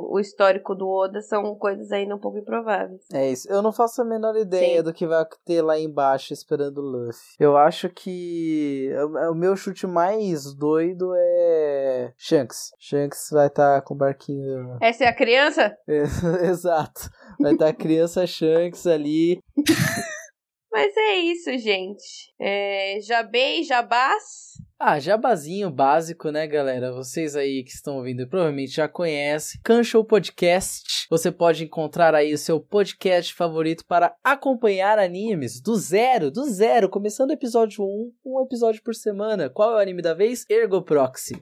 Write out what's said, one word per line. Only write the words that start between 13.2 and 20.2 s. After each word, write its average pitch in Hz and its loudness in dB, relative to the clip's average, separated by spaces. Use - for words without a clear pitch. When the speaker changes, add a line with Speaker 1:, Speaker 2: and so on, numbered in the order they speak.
Speaker 2:
vai 147 6
tá 143 4
com 143 -10
o - -10
barquinho. 135 -4
Speaker 1:
Essa 233 2
é 240 6
a 233 0
criança? 262 4
Speaker 2:
É, 151 2
<laughs> 170 0
exato. 170 -2
Vai 147 4
tá 156 4
a 156 0
criança 170 0
Shanks 170 0
ali. 160 2
<laughs> - -4